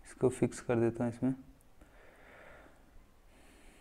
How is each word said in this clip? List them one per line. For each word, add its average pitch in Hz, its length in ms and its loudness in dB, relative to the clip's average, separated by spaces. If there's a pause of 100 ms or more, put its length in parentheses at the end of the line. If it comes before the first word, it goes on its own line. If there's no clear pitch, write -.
इसको - 240 0
फिक्स - 320 0
कर 123 140 0
देता 117 280 2
हूँ 117 100 0
इसमें। 131 200 0 (2500)